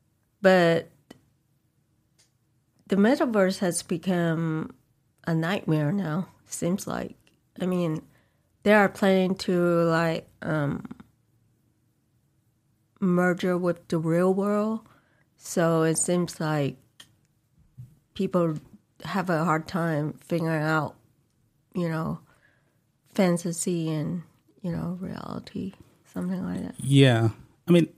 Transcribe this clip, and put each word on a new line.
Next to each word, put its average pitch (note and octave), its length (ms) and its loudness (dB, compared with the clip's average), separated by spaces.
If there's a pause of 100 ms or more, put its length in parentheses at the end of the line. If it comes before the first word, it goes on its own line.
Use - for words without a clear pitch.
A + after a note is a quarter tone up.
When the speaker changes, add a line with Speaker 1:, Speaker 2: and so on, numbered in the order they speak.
(420)
Speaker 1:
But F3 480 4 (2000)
the G3 80 0
metaverse G#3+ 640 2
has F3 220 -2
become E3 920 -2 (520)
a E3 80 0
nightmare D#3+ 580 0
now, F3+ 360 -4 (160)
seems - 420 -4
like. - 300 -8 (420)
I F3+ 60 -6
mean, F3 380 -2 (640)
they G#3 100 6
are G3+ 160 6
planning F#3+ 440 2 (120)
to, F3 380 2
like, E3 440 0 (140)
um, D#3 420 -4 (2250)
merger F3+ 560 0
with F3 320 -4
the E3+ 100 0
real E3+ 360 2
world, G#3 460 -2 (560)
so E3 480 0
it D#3+ 120 2
seems F3 420 -2
like D3 380 -2 (1400)
people F3+ 400 0 (500)
have F3+ 240 -4
a D#3+ 160 0
hard D#3+ 240 -2
time D#3+ 460 -2
figuring D#3+ 480 -4
out, D#3 340 -2 (800)
you F3 140 -2
know, D#3+ 300 -4 (1000)
fantasy F3 720 0
and, D#3+ 320 -4 (400)
you F3 80 -6
know, E3+ 300 -6
reality, - 720 -10 (400)
something F3+ 320 -6
like F3 180 -6
that. - 160 -10
Speaker 2:
Yeah. B2+ 520 6 (360)
I E3+ 60 6
mean, E3+ 260 6